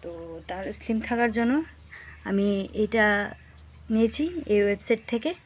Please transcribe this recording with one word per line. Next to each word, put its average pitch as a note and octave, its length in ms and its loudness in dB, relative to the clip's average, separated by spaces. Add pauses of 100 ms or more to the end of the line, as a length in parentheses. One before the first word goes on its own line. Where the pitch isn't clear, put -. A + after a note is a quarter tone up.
তো E3+ 80 -10 (360)
তার F#3+ 300 -6
স্লিম A3 200 -6 (100)
থাকার A#3 300 2
জন্য A#3 160 2 (760)
আমি C#3 380 2 (160)
এটা G#2+ 220 2 (880)
নিয়েছি A3+ 300 2 (280)
এই G#3 120 6
ওয়েবসাইট G3+ 360 0 (120)
থেকে A#3 180 0 (160)